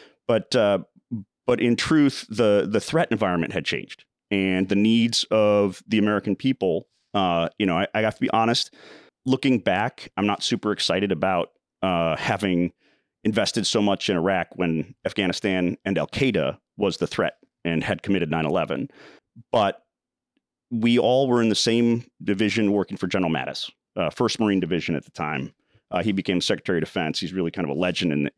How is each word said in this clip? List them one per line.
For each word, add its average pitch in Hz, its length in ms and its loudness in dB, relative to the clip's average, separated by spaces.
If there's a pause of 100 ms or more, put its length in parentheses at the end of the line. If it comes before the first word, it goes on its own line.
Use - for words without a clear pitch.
(280)
But, 110 280 0
uh, 101 240 4 (640)
but 120 140 0
in 120 160 2
truth, 147 540 2
the, 104 400 4
the 107 100 0
threat - 320 -2
environment 90 400 0
had 80 140 -4
changed, - 400 -8 (260)
and 95 380 0
the 101 60 2
needs 113 560 2
of 104 540 2
the 107 120 0
American 104 380 0
people, 95 520 -2 (260)
uh, 87 360 0 (100)
you 104 60 0
know, 87 140 2
I, 98 140 0
I 110 80 0
have 107 140 0
to - 60 -20
be - 80 0
honest, 113 440 0 (520)
looking 131 340 2
back, 101 560 -2
I'm 98 100 0
not 101 160 -2
super 107 300 -2
excited 95 400 0
about, 90 380 0 (320)
uh, 85 340 0
having 92 560 0 (540)
invested 104 420 0
so 110 140 0
much 101 280 0
in 98 60 2
Iraq 87 400 0
when 82 400 -2 (100)
Afghanistan 92 800 -2
and 98 140 -2
Al-Qaeda 78 600 -2 (200)
was 98 200 -2
the 85 100 -4
threat - 280 -4 (300)
and 82 180 -2
had 82 180 -4
committed 85 300 -2
nine 80 140 0
eleven. 78 440 -2 (640)
But 101 320 0 (880)
we 117 260 2
all 127 300 4
were 120 140 4
in 113 80 4
the 104 60 2
same 117 500 2 (180)
division 104 480 2
working 101 260 0
for 92 100 -4
General 87 240 0
Mattis, 69 380 -6 (280)
uh, 82 120 0
First - 300 -2
Marine 101 220 2
Division 82 340 -2
at 69 80 -6
the - 80 -20
time. 76 420 -8 (380)
Uh, 90 100 -2
he 104 100 0
became 95 300 -2
Secretary 90 380 -2
of 78 40 0
Defense. 78 360 -4
He's 85 140 -8
really 85 180 -2
kind 85 180 -6
of 71 80 -4
a - 20 -2
legend 90 320 0
in 73 120 0
the, - 140 -4